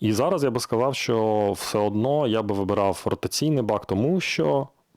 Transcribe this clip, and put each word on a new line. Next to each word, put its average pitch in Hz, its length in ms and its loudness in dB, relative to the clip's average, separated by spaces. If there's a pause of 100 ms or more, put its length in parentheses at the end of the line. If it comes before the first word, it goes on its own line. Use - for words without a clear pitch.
І 107 120 2
зараз 143 320 0
я 131 60 2
би 117 100 -2
сказав, 127 340 0
що 110 580 0
все - 260 -4
одно 113 480 0
я 110 160 0
би 101 120 -2
вибирав 98 500 0
ротаційний 143 580 -2
бак, 104 240 -2
тому 135 340 0
що, 143 480 0 (280)